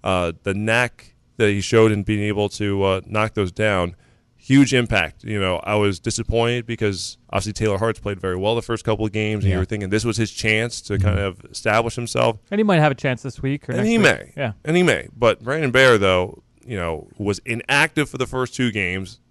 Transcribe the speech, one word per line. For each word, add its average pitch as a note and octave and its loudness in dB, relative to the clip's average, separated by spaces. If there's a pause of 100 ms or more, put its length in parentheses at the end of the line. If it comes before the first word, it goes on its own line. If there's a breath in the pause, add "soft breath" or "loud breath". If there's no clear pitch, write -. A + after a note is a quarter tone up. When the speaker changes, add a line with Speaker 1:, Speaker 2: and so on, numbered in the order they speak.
Speaker 1:
Uh, F2+ 0 (120)
the G2 -2
knack A2 -2 (240)
that G#2+ 4
he G2+ 0
showed A2 4
in G#2 -2
being G#2+ -2
able G#2 0
to, G2+ -2
uh, F#2+ 0
knock G#2+ -2
those F#2+ -2
down, F#2 0 (420 soft breath)
huge C3+ 4
impact. A2+ 0
You G#2+ -4
know, F#2 0
I G#2 -2
was G2+ 2
disappointed A#2 -2
because G#2+ -4 (120)
obviously G2 -4
Taylor G#2 -2
Hart's A2 -2
played G2+ -6
very F#2 -4
well G2+ 0
the A#2 -2
first A#2 -6
couple A2 -2
of G#2 -4
games, G#2+ -2
and G2 4
Speaker 2:
Yeah. F2+ 2
Speaker 1:
you F#2 -2
were F#2+ 0
thinking G2+ -6
this G#2+ 0
was A2 0
his A2 -2
chance A2+ -2
to - -6
Speaker 2:
Mm-hmm. F#2+ 2
Speaker 1:
kind G#2 2
of F#2+ -6
establish A2+ 0
himself. A#2 -2 (100)
Speaker 3:
And G3+ -2
he A3 2
might F#3+ 4
have D3+ 4
a B2+ -4
chance B2+ -4
this - -12
week C3+ -6
or B2+ -4
Speaker 1:
And - -2
Speaker 3:
next G#3+ 2
Speaker 1:
he A#3 4
Speaker 3:
week. G#3+ 4
Speaker 1:
may. - 2
Speaker 3:
Yeah. B2 -4 (120)
Speaker 1:
And D#3+ 0
he F3+ 4
may. A#2 0
But A2+ 2
Brandon C#3 -2
Baer, B2+ 8
though, F#2 0 (240)
you A2 -8
know, E2 -6 (100)
was G2+ -2
inactive C#3 -2
for - -12
the B2+ -2
first B2+ -6
two B2 0
games F#2+ -6 (100)